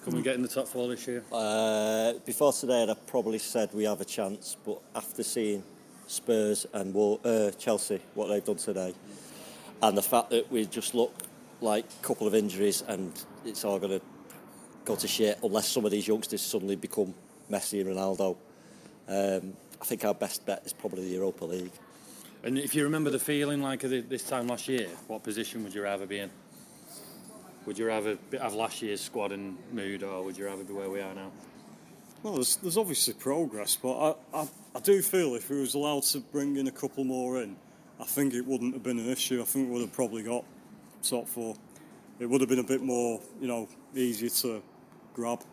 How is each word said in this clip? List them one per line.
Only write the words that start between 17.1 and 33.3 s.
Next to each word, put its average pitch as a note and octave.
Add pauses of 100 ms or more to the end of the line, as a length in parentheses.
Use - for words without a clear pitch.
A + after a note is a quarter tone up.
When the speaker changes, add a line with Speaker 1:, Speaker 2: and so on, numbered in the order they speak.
Speaker 2:
Messi G2+
and F#2+
Ronaldo, F#2+ (680)
um, F#2+ (280)
I -
think -
our G#3
best -
bet -
is -
probably F#2
the F#2
Europa F#2
League. F2+ (720)
Speaker 1:
And B2+
if C#3
you D3
remember D3+
the C3
feeling C#3+
like C3+
of C3
the, B2+
this A#2
time B2
last A#2+
year, B2 (200)
what A2
position A2
would G2
you G2+
rather G2
be G2+
in? G2 (1300)
Would G2+
you A2+
rather A2 (140)
be, C3+
have A2+
last A2
year's G#2
squad G2+
and G2 (140)
mood, G2
or F#2+
would F#2+
you G2
rather G2
be G2+
where G2
we G2
are F#2+
now? F#2+ (920)
Speaker 3:
Well, G#3+
there's, B2+
there's F3
obviously F3
progress, C3